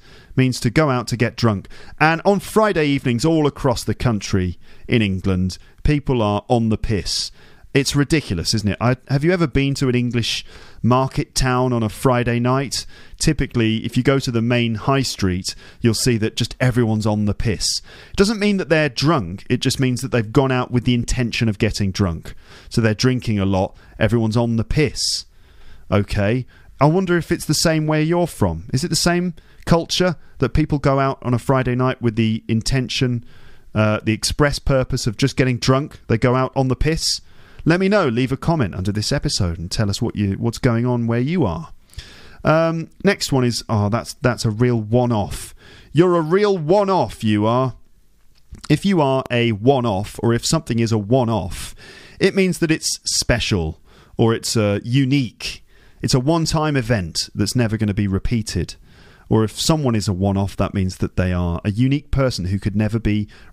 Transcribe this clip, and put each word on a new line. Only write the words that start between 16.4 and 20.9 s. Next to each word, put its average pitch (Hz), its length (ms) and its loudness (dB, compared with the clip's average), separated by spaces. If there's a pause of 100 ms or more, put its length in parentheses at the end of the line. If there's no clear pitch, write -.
everyone's 110 460 2
on 107 200 0
the 101 80 0
piss. - 460 -2 (300)
It - 60 -16
doesn't 202 240 2
mean 208 160 2
that 160 140 -2
they're 156 180 2
drunk. 120 600 -2
It 123 100 0
just - 180 -2
means 127 220 0
that 131 120 -8
they've 110 200 0
gone 135 180 4
out 127 200 -2
with 120 140 0
the 123 100 2